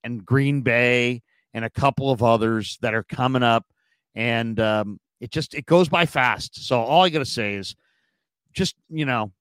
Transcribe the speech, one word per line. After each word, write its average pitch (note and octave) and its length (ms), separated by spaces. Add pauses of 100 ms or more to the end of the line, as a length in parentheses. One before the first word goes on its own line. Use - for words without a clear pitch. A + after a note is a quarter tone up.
and A#2+ 200
Green C#3 360
Bay A#2+ 600 (300)
and A2+ 120
a A2+ 40
couple C3+ 400
of A#2+ 140
others A2+ 580
that A2+ 120
are A2 100
coming B2+ 400
up. A#2 220 (520)
And, A#2 440
um, G#2+ 400 (180)
it A#2 100
just, - 240
it D3+ 120
goes E3+ 240
by E3+ 160
fast. - 600
So B2 140
all C#3+ 240
I F#3 60
gotta D3+ 160
say G#2 300
is G2 200 (760)
just, - 240 (120)
you D#3 140
know A2+ 380